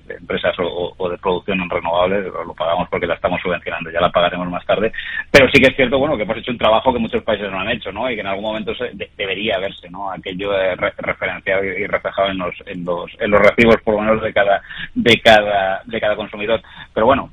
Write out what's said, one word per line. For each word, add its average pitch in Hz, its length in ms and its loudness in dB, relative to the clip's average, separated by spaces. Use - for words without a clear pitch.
de - 140 -14
empresas 90 400 -2
o, 87 80 -2
o, 87 300 -6
o 90 120 -4
de 87 80 -6
producción 92 440 -2
en 87 80 -6
renovables, 90 560 0
lo, 82 180 -8
lo 85 100 -12
pagamos 85 360 -2
porque 87 180 -2
la 82 80 -2
estamos 87 260 -2
subvencionando, 85 480 -6
ya 82 120 -2
la 87 100 2
pagaremos 90 400 0
más 87 160 -6
tarde. 101 240 0
Pero 135 200 8
sí 139 80 6
que 131 100 8
es 127 60 -2
cierto, 131 220 2
bueno, 147 180 0
que 104 60 -2
hemos 107 160 -4
hecho 117 140 -6
un 117 80 -6
trabajo 113 340 4
que 120 60 -2
muchos 113 240 -2
países 104 280 -2
no 95 80 -4
han 98 100 -4
hecho, 117 180 -6
¿no? 107 240 -4
Y 117 40 -6
que 104 60 -6
en 98 60 -8
algún 98 160 -4
momento 107 320 -4
se, 123 200 -6
de-, - 200 -12
debería 98 440 -4
verse, 92 300 -8
¿no? 95 220 -10
Aquello, 95 480 -6
eh, 92 160 0
re-, 101 220 -2
referenciado 92 680 -4
y, 95 200 -6
y 95 40 -6
reflejado 95 420 -2
en 95 100 -6
los, 87 160 -6
en 95 180 -12
los, 87 360 -6
en 110 120 -2
los 104 80 6
recibos, 110 440 6
por 110 100 0
lo 104 80 2
menos, 110 220 2
de 107 100 -4
cada, 101 280 4
de 117 260 4
cada, 101 640 4
de 110 160 -6
cada 104 140 2
consumidor. 107 460 -2
Pero 110 120 2
bueno, 117 280 2